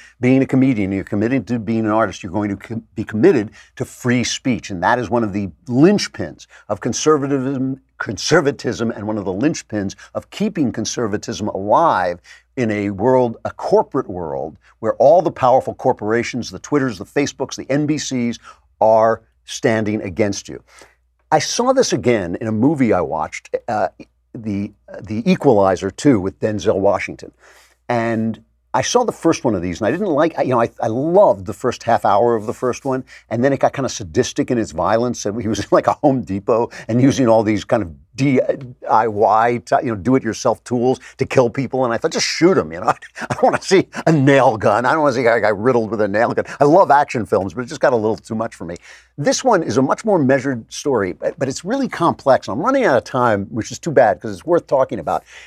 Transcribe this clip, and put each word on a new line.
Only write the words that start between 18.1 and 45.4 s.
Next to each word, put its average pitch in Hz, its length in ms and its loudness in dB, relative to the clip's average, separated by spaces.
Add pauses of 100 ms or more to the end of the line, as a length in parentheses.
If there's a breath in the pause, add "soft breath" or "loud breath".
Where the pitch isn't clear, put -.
are 110 440 4 (220)
standing 110 580 -2
against 101 440 -4
you. 67 140 -14 (720 soft breath)
I 156 80 4
saw 247 340 0
this 262 200 2
again 101 420 0
in 107 100 -8
a 113 60 -4
movie 120 420 2
I 90 80 2
watched, 78 540 -6 (120)
uh, 107 200 -2 (480)
the, 104 360 -6 (300)
the 107 240 -8
Equalizer 101 640 4
two 127 300 4
with 92 200 -6
Denzel 107 360 0
Washington. 95 560 -2 (580 soft breath)
And 113 540 -2 (320)
I 127 60 0
saw 240 220 0
the 220 80 -4
first - 320 0
one 123 100 0
of 92 80 -4
these, 87 180 -6
and 104 80 -2
I 110 40 2
didn't 190 160 -4
like, 160 320 0
you 143 80 -2
know, 127 120 0
I, 117 80 2 (140)
I 117 60 -2
loved 135 580 2
the 101 80 -8
first - 300 -4
half 113 220 0
hour 117 300 4
of 107 120 -6
the 113 80 -4
first 123 300 -4
one, 131 180 -4 (260 loud breath)
and 117 140 -2
then 139 100 4
it 131 60 -2
got - 140 2
kinda 127 160 -6
sadistic 110 600 -4
in 127 80 -2
its 107 140 -4
violence, 110 560 -2
and 107 120 -6
he 104 80 -6
was 107 120 -2
<laughs> - 0 -
in, 98 100 -8
like, 165 160 2
a - 80 4
Home 135 300 0
Depot 110 480 -2 (160 loud breath)
and 113 120 0
using 131 280 4
all 113 160 6
these 101 220 0
kind 117 180 0
of 80 120 -10 (200)
D 135 240 2 (500)
I 120 180 4
Y, 110 560 2
t-, - 200 -2
you 127 60 -4
know, 113 60 -4
do-it-yourself 110 680 -2
tools 123 360 -2 (180 loud breath)
to - 80 -2
kill 123 260 2
people, 131 340 -4
and 117 80 -2
I 113 40 0
thought, 165 140 -4
"Just 247 140 -4
shoot 170 320 2
him," 80 140 -2
you 82 80 -10
know? 110 80 -10
<laughs> - 340 -12
I - 80 -10
don't - 140 -4
wanna - 180 2
see - 280 2 (180 loud breath)
a 160 40 6
nail 135 460 4
gun. 117 300 2
I 127 60 2
don't 160 80 0
wanna 143 120 2
see 123 120 0
a 117 140 4
guy 104 100 2